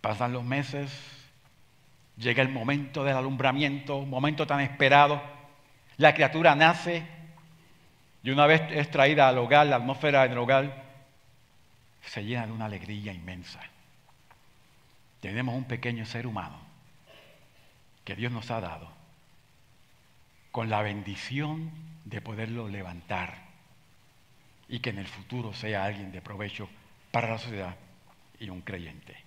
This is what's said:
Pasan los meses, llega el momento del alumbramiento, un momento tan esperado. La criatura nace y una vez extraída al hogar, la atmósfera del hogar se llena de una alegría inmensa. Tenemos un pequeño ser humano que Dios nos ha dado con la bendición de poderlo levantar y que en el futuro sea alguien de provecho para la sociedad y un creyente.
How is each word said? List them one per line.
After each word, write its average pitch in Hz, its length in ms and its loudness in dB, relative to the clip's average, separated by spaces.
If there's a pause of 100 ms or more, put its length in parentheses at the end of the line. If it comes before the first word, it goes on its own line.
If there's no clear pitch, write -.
Pasan 110 320 -2
los 123 100 -6
meses, 139 480 -4 (1300)
llega 120 260 2
el 131 60 4
momento 135 560 -4
del 135 120 2
alumbramiento, 135 840 0
un 139 120 -8
momento 147 380 0
tan 143 120 0
esperado. 143 640 6 (720)
La 151 160 8
criatura 156 440 6
nace 170 500 4 (1160)
y 127 60 -2
una 143 160 6
vez 160 160 8 (100)
extraída 147 560 6
al 127 100 4
hogar, 143 300 6
la 135 80 4
atmósfera 135 500 4
del 123 100 -2
hogar 135 460 2 (1200)
se - 220 -10
llena 117 220 -4
de 107 60 -10
una 110 120 -6
alegría 104 480 -8
inmensa. 87 480 -14 (1600)
Tenemos 120 340 -6
un 131 100 -6
pequeño 117 400 -6
ser 113 220 -8
humano 85 320 -10 (1500)
que 95 120 -10
Dios 120 160 -6
nos 113 180 -10
ha 113 100 -4
dado 80 300 -12 (1600)
con 110 180 -4
la 107 140 0
bendición 127 880 -6 (340)
de - 160 -10
poderlo 113 480 -8
levantar 90 680 -10 (1300)
y 120 120 -8
que 123 100 -4
en 98 80 -8
el 98 80 -10
futuro 110 480 -10
sea 104 300 -4
alguien 98 280 -8
de 92 80 -14
provecho 104 480 -12 (420)
para 113 180 0
la 113 100 -4
sociedad 98 380 -10 (640)
y 110 100 -14
un 92 120 -14
creyente. 85 560 -14 (100)